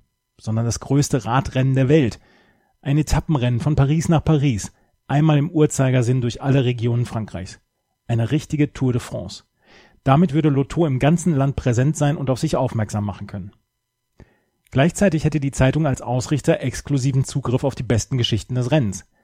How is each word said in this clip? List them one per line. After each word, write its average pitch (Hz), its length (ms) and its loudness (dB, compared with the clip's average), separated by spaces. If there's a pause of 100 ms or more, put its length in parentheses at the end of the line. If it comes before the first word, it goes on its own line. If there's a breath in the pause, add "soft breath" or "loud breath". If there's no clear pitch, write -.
(400)
Sondern 110 240 -2
das 117 160 -2
größte 139 440 0
Radrennen 131 500 0
der 131 140 2
Welt. 143 320 2 (640 soft breath)
Ein 143 160 0
Etappenrennen 127 640 0
von 151 160 0
Paris 139 320 2
nach 160 160 4
Paris, 139 480 0 (340)
einmal 151 320 2
im 151 120 0
Uhrzeigersinn 131 680 2
durch 117 200 -4
alle 139 240 2
Regionen 120 420 0
Frankreichs. 95 540 -8 (460)
Eine 117 240 -2
richtige 147 420 -2
Tour 127 200 -2
de 117 80 0
France. - 440 -12 (580 soft breath)
Damit 139 300 4
würde 156 160 2
Lotto 139 380 0
im 131 120 0
ganzen 165 380 2
Land 135 180 0
präsent 131 420 0
sein 143 200 0
und 135 140 -4
auf 123 100 -2
sich 156 160 -2
aufmerksam 110 480 -2
machen 101 220 -8
können. 98 260 -12 (1160 soft breath)
Gleichzeitig 156 540 2
hätte 156 140 0
die 135 120 -2
Zeitung 131 360 2
als 131 160 -2
Ausrichter 127 580 0
exklusiven 131 640 -2
Zugriff 123 380 -4
auf 139 120 -2
die - 100 -8
besten 117 340 -2
Geschichten 120 380 -2
des 123 160 -2
Rennens. 107 340 0 (180)